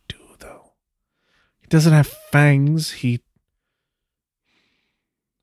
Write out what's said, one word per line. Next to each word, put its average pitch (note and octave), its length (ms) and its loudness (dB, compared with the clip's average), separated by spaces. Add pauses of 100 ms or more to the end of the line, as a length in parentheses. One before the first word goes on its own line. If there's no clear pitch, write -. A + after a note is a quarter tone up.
do, - 100 -20 (220)
though? - 340 -20 (880)
He - 60 -20
doesn't D#3+ 260 2
have D3 140 4
fangs. D3 840 -2
He, A#2+ 300 -6 (2250)